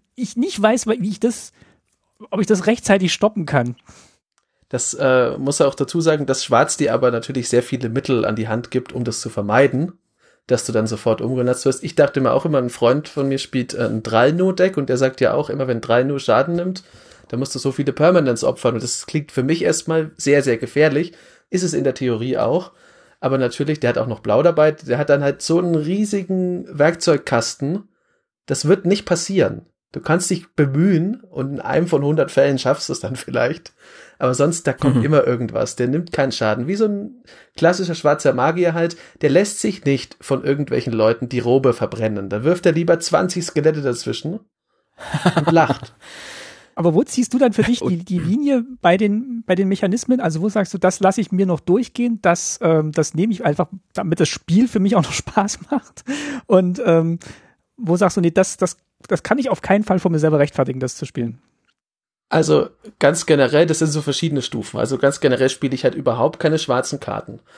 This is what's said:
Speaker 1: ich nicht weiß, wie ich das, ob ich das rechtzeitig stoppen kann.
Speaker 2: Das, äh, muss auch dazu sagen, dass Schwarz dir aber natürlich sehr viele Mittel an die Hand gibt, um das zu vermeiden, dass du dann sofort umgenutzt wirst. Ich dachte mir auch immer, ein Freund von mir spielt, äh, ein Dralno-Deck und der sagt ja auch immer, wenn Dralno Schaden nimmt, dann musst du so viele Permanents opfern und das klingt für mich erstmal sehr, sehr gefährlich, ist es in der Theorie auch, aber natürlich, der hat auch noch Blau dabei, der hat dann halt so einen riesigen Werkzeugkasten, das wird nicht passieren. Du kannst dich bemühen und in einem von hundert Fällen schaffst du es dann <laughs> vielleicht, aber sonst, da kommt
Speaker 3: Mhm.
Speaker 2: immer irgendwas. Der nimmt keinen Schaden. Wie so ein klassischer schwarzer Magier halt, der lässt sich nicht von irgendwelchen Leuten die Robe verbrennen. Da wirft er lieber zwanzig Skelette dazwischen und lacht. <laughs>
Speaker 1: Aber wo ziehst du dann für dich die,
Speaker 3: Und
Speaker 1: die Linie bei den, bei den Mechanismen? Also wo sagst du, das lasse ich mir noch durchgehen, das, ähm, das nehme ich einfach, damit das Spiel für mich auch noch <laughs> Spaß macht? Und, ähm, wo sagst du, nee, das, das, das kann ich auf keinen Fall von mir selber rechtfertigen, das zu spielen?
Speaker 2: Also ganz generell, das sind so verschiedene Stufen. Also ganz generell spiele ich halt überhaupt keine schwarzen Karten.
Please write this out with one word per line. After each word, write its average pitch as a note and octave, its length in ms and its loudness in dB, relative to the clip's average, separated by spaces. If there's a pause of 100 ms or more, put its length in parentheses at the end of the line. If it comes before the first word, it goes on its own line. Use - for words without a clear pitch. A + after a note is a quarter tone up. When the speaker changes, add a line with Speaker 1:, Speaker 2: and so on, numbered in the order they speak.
(140)
Speaker 1:
ich - 220 -6
nicht C4 260 -2
weiß, A3 240 2
wie G#3+ 220 -2
ich G#3 100 -6
das, - 320 -4 (800)
ob F#3+ 100 -2
ich F#3 60 0
das F#3 220 2
rechtzeitig G3+ 440 2
stoppen G3+ 340 0
kann. B2 280 0 (920)
Speaker 2:
Das, - 260 -6
äh, B2+ 440 2
muss C#3 220 -2
auch C#3 140 0
dazu D3 260 -4
sagen, D#3 260 0
dass C3 180 -2
Schwarz B2 320 2
dir B2 180 0
aber B2 160 0
natürlich A#2+ 380 -6
sehr A#2+ 160 2
viele A#2 240 -6
Mittel A#2+ 360 -2
an G#2 120 -2
die A2 120 -4
Hand A#2 220 -6
gibt, B2+ 220 -6
um B2+ 100 -6
das A2+ 180 -6
zu - 80 -8
vermeiden, C3 640 0 (560)
dass B2 160 0
du - 80 -8
dann A2 140 2
sofort A2 340 -2
umgenutzt B2 460 -2
wirst. C3+ 180 0
Ich D#3+ 100 -8
dachte C#3+ 260 4
mir B2+ 120 2
auch C#3 120 0
immer, D3+ 140 0
ein B2 120 -2
Freund C3 380 2
von C#3 200 -4
mir C3+ 100 -2
spielt, - 360 -4
äh, A#2 120 -2
ein A2 160 -4
Dralno-Deck F3+ 720 2
und C#3 120 -2
der B2+ 80 0
sagt C3 240 0
ja - 140 0
auch C#3+ 160 -2
immer, C#3 180 -4
wenn A#2 120 -2
Dralno C3 380 0
Schaden B2+ 380 2
nimmt, F#3 280 -4 (440)
dann A2+ 120 -6
musst C3+ 140 -6
du - 40 -6
so C3+ 140 -2
viele C#3 200 -2
Permanents D3+ 520 2
opfern - 300 0
und A2+ 80 -4
das - 240 -8
klingt D3+ 260 -6
für C3 100 -2
mich D#3 200 0
erstmal D#3+ 540 -2
sehr, C#3 260 2
sehr B2+ 160 0
gefährlich, D3+ 540 0 (380)
ist F#3 140 -2
es D#3+ 100 -2
in C#3+ 100 0
der C3+ 100 0
Theorie B2 440 -2
auch, C3+ 340 -2 (480)
aber C3+ 180 0
natürlich, C#3 420 -2
der A#2+ 100 2
hat B2 80 0
auch A2+ 80 0
noch A2+ 140 -6
Blau G#2+ 220 2
dabei, D#3 300 4
der B2+ 260 -4
hat D3 120 0
dann C#3+ 120 4
halt C#3 200 -2
so E3 160 2
einen F3 160 0
riesigen F#3 960 -2
Werkzeugkasten, D3+ 1200 0 (580)
das - 220 -4
wird F#3 180 2
nicht G3+ 200 0
passieren. E3+ 600 0 (260)
Du - 80 -10
kannst F3 300 0
dich F3+ 240 -6
bemühen E3 680 2
und C3+ 320 -8
in - 60 -8
einem - 260 0
von D3+ 180 2
hundert D3 260 2
Fällen C#3 280 2
schaffst - 300 -2
du A#2+ 40 -4
es - 80 -6
dann - 160 -6
<laughs> - 0 -
vielleicht, B2 560 -4 (460)
aber B2+ 160 0
sonst, D3+ 320 0
da C#3 60 0
kommt C3+ 240 2
Speaker 3:
Mhm. A#2 80 4
Speaker 2:
immer D3 220 4
irgendwas. A2+ 500 -2
Der B2 120 0
nimmt E3 240 -2
keinen C3+ 200 0
Schaden. A2 340 -2
Wie F3+ 80 -2
so G#3+ 120 2
ein G#3 360 -6 (340)
klassischer F3+ 380 2
schwarzer D3 380 2
Magier E3 420 0
halt, E3+ 220 -2 (240)
der D3+ 100 2
lässt G3+ 300 2
sich G3+ 240 -4
nicht C#3 360 -2
von C3+ 240 -2
irgendwelchen C#3 480 -2
Leuten A2+ 360 2
die B2 100 -4
Robe B2 360 4
verbrennen. G#2+ 560 -4
Da G#2 120 -4
wirft F3 240 0
er E3+ 60 4
lieber E3+ 280 2
zwanzig F3 440 -2
Skelette D#3 380 0
dazwischen C3 580 -6 (920)
und D#3 160 0
lacht. D#3+ 480 2
<laughs> - 800 -20
Speaker 1:
Aber E3+ 160 2
wo G3 80 4
ziehst - 300 -2
du B3 60 0
dann B3 160 4
für A3 80 2
dich A#3+ 160 2
die, - 60 -8
Speaker 3:
Und F3+ 260 -2
Speaker 1:
die F3+ 80 0
Linie A#3+ 460 0 (180)
bei F3+ 160 4
den, A3+ 480 -2
bei F#3 80 2
den F#3+ 140 2
Mechanismen? G#3 520 0
Also E3 220 -2
wo G#3 80 0
sagst G3 240 -2
du, G3 40 -4
das F#3 220 2
lasse F#3+ 220 2
ich - 100 -4
mir F#3+ 140 2
noch E3+ 140 0
durchgehen, A#3 600 0
das, - 400 0
ähm, D#3 320 2
das D3 220 -2
nehme G3+ 180 0
ich G#3 140 -6
einfach, D3+ 220 0 (260)
damit E3+ 260 -2
das D#3 80 2
Spiel G#3+ 400 2
für A3+ 100 -2
mich G3 180 2
auch F3 60 4
noch - 100 -4
<laughs> - 20 -8
Spaß - 460 -2 (100)
macht? - 340 -6 (420)
Und, F3+ 380 4
ähm, E3 340 2 (600)
wo F3+ 180 0
sagst F3+ 200 2
du, G3+ 60 0
nee, E3+ 80 4
das, F#3 260 0
das, - 220 -2 (300)
das - 140 -2
kann - 160 -6
ich B3+ 120 -2
auf F#3+ 100 -4
keinen G#3 240 0
Fall F#3+ 140 0
von E3+ 140 0
mir D#3+ 60 0
selber D3+ 200 2
rechtfertigen, C3+ 420 0
das B2+ 160 -6
zu - 80 -10
spielen? A#2 340 -8 (920)
Speaker 2:
Also D3+ 420 2 (280)
ganz D#3 280 2
generell, D3 400 4
das D#3 120 0
sind D#3+ 120 0
so D3 120 -2
verschiedene C#3+ 400 -2
Stufen. - 360 -8
Also A#2+ 200 -2
ganz C#3 220 2
generell C3 280 2
spiele C3+ 260 -2
ich C3 100 -8
halt - 100 2
überhaupt B2+ 460 -2
keine D#3 180 2
schwarzen C3 420 -2
Karten. G#2 400 -10 (180)